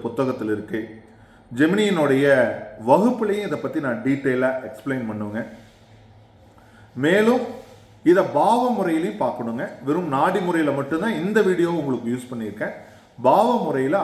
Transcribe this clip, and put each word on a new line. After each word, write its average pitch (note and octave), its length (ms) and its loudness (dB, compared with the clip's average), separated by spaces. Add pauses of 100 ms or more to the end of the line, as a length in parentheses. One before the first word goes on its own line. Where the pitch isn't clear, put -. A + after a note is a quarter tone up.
புத்தகத்தில் A#2 500 -2
இருக்கு. G#2 240 -6 (760)
ஜெமினியினுடைய D#3 680 2 (600)
வகுப்புலையும் G#3 600 2
இதை D3 160 -4
பத்தி D#3+ 160 -4
நான் B2 260 -4
டீட்டெயிலா C3 440 0 (180)
எக்ஸ்பிளைன் C3 420 -6
பண்ணுவேங்க. G#2 320 -6 (1500)
மேலும் G#3+ 480 4 (680)
இதை F#3 120 6 (140)
பாவ G#3+ 240 4 (160)
முறையிலையும் E3+ 460 -2
பார்க்கணுங்க. A#2+ 420 -4 (200)
வெறும் D#3 300 -2
நாடி F3+ 320 2
முறையில D#3+ 320 0
மட்டும்தான் D#3+ 440 -2
இந்த G#3 260 2
வீடியோ E3+ 200 2 (120)
உங்களுக்கு A#2+ 320 -2
யூஸ் B2+ 180 -8
பண்ணியிருக்கேன். A#2 420 -8 (540)
பாவ F#3 200 6 (180)
முறையில C#3 380 0